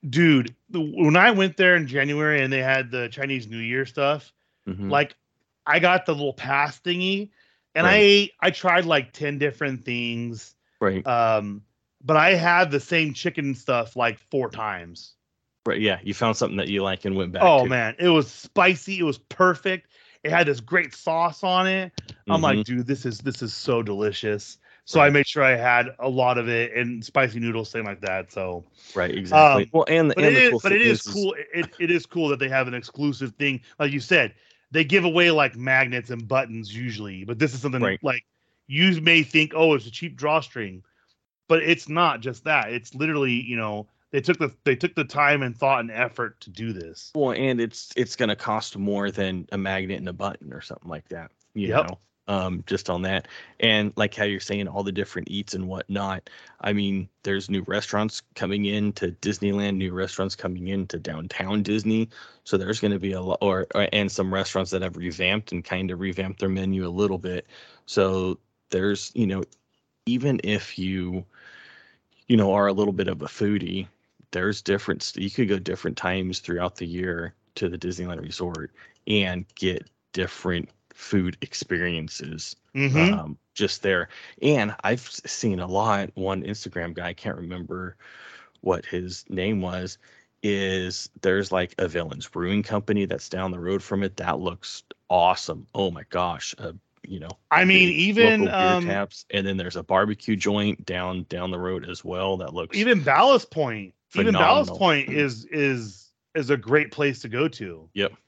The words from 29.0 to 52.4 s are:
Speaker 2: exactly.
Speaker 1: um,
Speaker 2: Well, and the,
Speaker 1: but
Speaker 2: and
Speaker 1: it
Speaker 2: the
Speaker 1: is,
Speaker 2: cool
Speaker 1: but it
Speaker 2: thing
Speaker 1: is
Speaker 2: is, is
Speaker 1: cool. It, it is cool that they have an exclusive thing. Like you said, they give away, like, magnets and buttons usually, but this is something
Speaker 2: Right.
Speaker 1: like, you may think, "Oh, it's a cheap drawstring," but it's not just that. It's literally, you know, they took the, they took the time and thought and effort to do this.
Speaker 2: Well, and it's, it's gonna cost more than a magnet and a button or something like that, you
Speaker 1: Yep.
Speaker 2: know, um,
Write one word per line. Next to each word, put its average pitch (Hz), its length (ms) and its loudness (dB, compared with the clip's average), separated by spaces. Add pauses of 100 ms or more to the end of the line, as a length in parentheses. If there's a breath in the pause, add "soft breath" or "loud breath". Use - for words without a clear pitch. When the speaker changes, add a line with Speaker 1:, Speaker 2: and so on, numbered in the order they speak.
Speaker 2:
exactly. 131 500 2
Speaker 1:
um, - 80 -12
Speaker 2:
Well, 160 160 2
and 160 220 2
the, - 40 0
Speaker 1:
but - 100 0
Speaker 2:
and - 80 6
Speaker 1:
it 190 40 4
Speaker 2:
the 254 60 6
Speaker 1:
is, 247 80 6
Speaker 2:
cool 117 100 0
Speaker 1:
but 196 120 0
it 208 60 2
Speaker 2:
thing 240 100 4
Speaker 1:
is - 120 2
Speaker 2:
is, - 60 -12
is 104 60 -10
Speaker 1:
cool. 196 220 -2 (200)
It, 170 120 -2 (120)
it 170 120 -2
is 175 160 0
cool 160 220 -2
that 139 100 0
they 135 100 -2
have 131 180 0
an 123 80 -6
exclusive 135 600 -4
thing. 139 240 -2 (180 soft breath)
Like 143 140 0
you 139 80 -2
said, 127 340 2 (380 soft breath)
they 156 120 2
give 170 200 2
away, 175 280 6
like, 143 240 2
magnets 127 540 0
and 117 160 -8
buttons 113 480 -2
usually, 104 500 -8
but 110 140 -6
this 139 160 2
is 127 60 -8
something 127 220 -2
Speaker 2:
Right. 98 200 0
Speaker 1:
like, 123 220 -2 (440)
you 165 340 4
may 165 200 6
think, 151 320 2
"Oh, 160 200 6
it's 117 120 -2
a 117 40 -14
cheap 143 260 -10
drawstring," 123 640 -4 (680)
but 160 140 6
it's 160 260 0
not 151 320 2
just 120 240 -8
that. 127 280 0
It's 120 220 -8
literally, 143 380 0
you 120 240 -2
know, 107 320 -4 (240)
they 139 80 2
took 165 180 0
the, 143 140 -2 (120)
they 135 120 4
took 175 200 -4
the 160 80 0
time 143 380 2
and 120 140 -4
thought 135 240 2
and 117 100 -8
effort 117 500 -4
to 104 100 -20
do 110 220 -8
this. 85 420 -14
Speaker 2:
Well, 139 180 2
and 131 280 0
it's, - 360 -6
it's 120 200 -2
gonna 107 200 0
cost 107 400 -6
more 101 360 -2
than 92 400 -4
a 104 60 -4
magnet 95 400 -4
and 92 100 -8
a 87 40 -8
button 87 400 -8
or 64 80 -14
something - 300 -16
like 78 200 -12
that, 82 200 -14 (240)
you 101 140 -2
Speaker 1:
Yep. 131 180 2
Speaker 2:
know, 90 120 -10 (280)
um, 92 400 -2